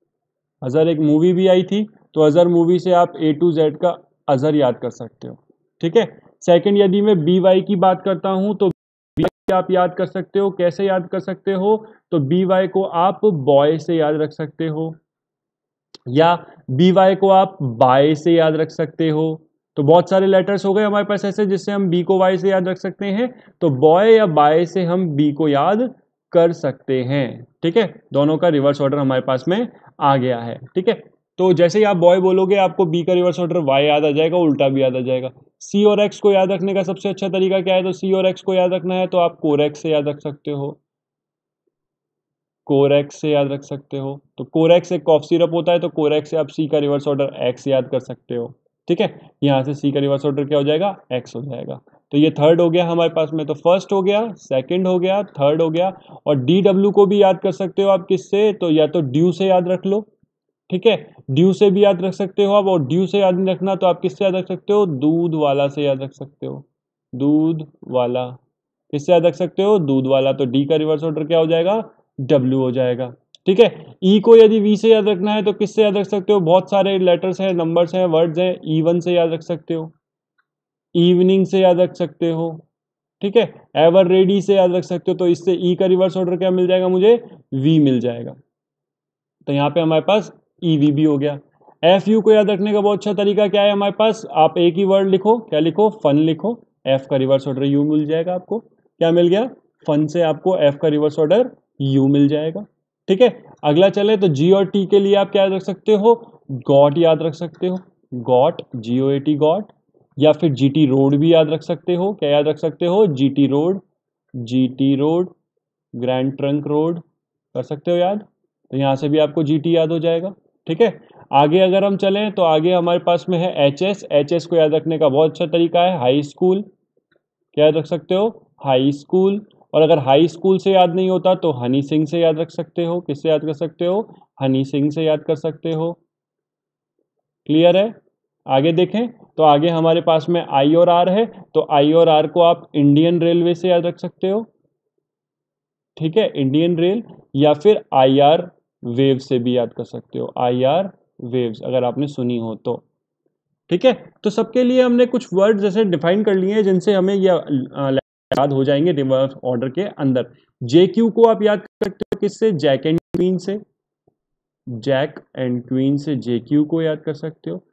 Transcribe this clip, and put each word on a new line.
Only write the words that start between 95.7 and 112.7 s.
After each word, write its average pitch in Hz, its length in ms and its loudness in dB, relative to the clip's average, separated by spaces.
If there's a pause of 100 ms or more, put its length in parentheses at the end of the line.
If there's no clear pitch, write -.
fun 147 200 2
लिखो, 160 400 -2 (280)
F 135 220 0
का 143 80 -2
reverse 135 300 0
order 135 180 -4
U 143 200 0
मिल 151 220 -2
जाएगा 165 280 -4
आपको। 190 240 -10
क्या - 520 -4
मिल 175 160 4
गया, 202 200 0 (380)
fun 156 220 0
से 170 160 -4
आपको 160 360 -2
एफ 143 220 2
का 165 80 0
reverse 147 300 -2
order 196 320 2 (320)
यू 135 240 2
मिल 143 200 4
जाएगा। 160 380 -4 (420)
ठीक 190 140 0
है, 247 60 8 (360)
अगला 156 280 4
चले 202 260 0
तो 190 120 0
जी 151 220 2
और 196 140 4
टी 196 200 -2
के 202 140 2
लिए 196 160 2
आप 196 160 0
क्या 202 120 0
याद 196 100 0
रख 185 80 -6
सकते 196 320 -4
हो, 214 200 2 (520)
GOT 143 320 4
याद 160 240 2
रख 156 140 -4
सकते 175 320 -8
हो, 185 100 -4 (360)
GOT, 127 480 0 (160)
जी 117 220 -4
ओ 135 100 0
ए 139 100 -2
टी, 151 180 -2
GOT, 160 280 0 (520)
या 147 140 4
फिर 160 200 0
जी 131 180 0
टी 151 180 2
road 135 280 2
भी 160 180 2
याद 160 160 4
रख 156 120 -6
सकते 175 340 -6
हो। 190 180 -2
क्या 160 160 -4
याद 147 180 2
रख 151 100 -4
सकते 160 280 -6